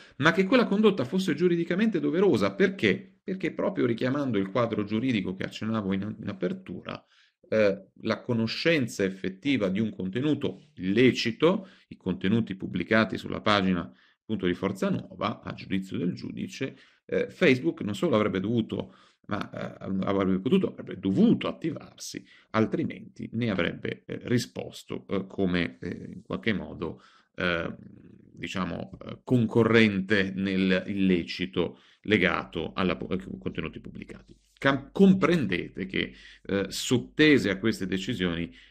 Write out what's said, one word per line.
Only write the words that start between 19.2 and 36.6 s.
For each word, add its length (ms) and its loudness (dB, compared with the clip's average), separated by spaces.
ma, 240 -6
eh, 340 -10
avrebbe 340 2
potuto, 300 2
avrebbe 300 -10
dovuto 480 2
attivarsi, 800 -8
altrimenti 840 -2
ne 180 -2
avrebbe, 560 -4
eh, 180 -10
risposto, 840 -6
eh, 180 -4
come, 520 -2
eh, 360 -10
in 80 -16
qualche 320 -4
modo, 480 -8
eh, 400 -2
diciamo, 720 -6
eh, 180 -12
concorrente 1120 4
nel 520 2
illecito 920 0
legato 720 0
alla 220 0
pu-, 140 -8
ai 100 -2
contenuti 420 -8
pubblicati. 560 -16
Cam-, 340 0
comprendete 920 4
che, 260 -2
eh, 240 -2